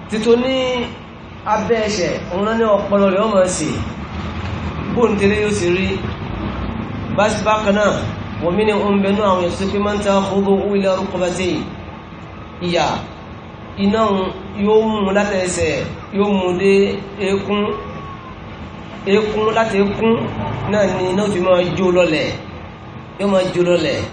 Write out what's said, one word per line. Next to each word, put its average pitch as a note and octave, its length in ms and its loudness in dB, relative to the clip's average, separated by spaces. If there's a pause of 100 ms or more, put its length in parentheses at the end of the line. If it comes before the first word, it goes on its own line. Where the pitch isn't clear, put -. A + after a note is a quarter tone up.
Títò A3+ 300 0
ní C4 200 0 (880)
abẹ́ G#3+ 420 2
ẹsẹ̀, F3+ 280 0 (160)
òun F#3 160 -2
náà A3 100 0
ní A3+ 100 2
ọpọlọ G3 440 4
rẹ̀ F#3+ 140 4
ó A3 60 2
máa F#3 200 4
ṣe. D3 220 -2 (1160)
Bó A#3 140 2
ń G#3 140 4
tẹ́lẹ̀ G3+ 240 2
yóò G#3 120 0
ṣe F3+ 180 0
rí? F#3+ 180 2 (1200)
Bá-, G#3 320 2
bákan G#3+ 320 2
náà, G#3 160 4 (480)
wọ́n E3+ 160 0
mí G#3 100 2
ní G#3+ 80 4
ó G3+ 160 0
ń G3+ 120 4
bẹ G3 100 2
nú G3+ 120 2
àwọn F#3 220 2
èso F3+ 220 -2
pé G3 120 0
máa G#3 160 0
ń G#3 80 -2
ta G3+ 180 2
khuduhu G3 540 2
ila G3 220 2
rukbatayhi. F3+ 640 -2 (1000)
Ìyà, E3+ 280 0 (880)
iná G3+ 280 2
òun G3 220 2 (320)
yóò G#3 220 4 (120)
mú G3+ 200 0
láti G3+ 260 2
ẹsẹ̀, E3+ 380 0 (360)
yóò G3+ 180 2
mú F#3 240 2
dé F#3+ 200 4 (440)
eékún. G3 440 0 (1400)
Eékún, G#3 520 2
láti A3 220 2
eékún G3+ 360 2 (560)
náà G#3 180 2
ni F#3 220 0
iná F#3+ 160 0
fi F3 160 0
máa F3+ 220 4 (120)
jó F#3 160 2
lọlẹ̀. E3 380 4 (840)
Yóò G3+ 140 -2
máa F#3 160 4
jó F3+ 180 0
lọlẹ̀. D#3+ 380 2 (120)